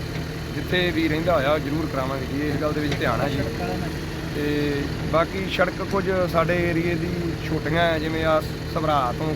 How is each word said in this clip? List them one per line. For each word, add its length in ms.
ਜਿੱਥੇ 240
ਵੀ 120
ਰਹਿੰਦਾ 280
ਹੋਇਆ 180
ਉਹ 60
ਜ਼ਰੂਰ 340
ਕਰਾਵਾਂਗੇ 320
ਜੀ। 220
ਇਸ 140
ਗੱਲ 120
ਦੇ 80
ਵਿੱਚ 180
ਧਿਆਨ 220
ਹੈ 80
ਜੀ। 100
ਤੇ 480
ਬਾਕੀ 400
ਸੜਕ 300
ਕੁਝ 120
ਸਾਡੇ 240
ਏਰੀਏ 260
ਦੀ 140
ਛੋਟੀਆਂ 360
ਹੈ, 160
ਜਿਵੇਂ 260
ਆਹ 160
ਸਭਰਾ 440
ਤੋਂ 180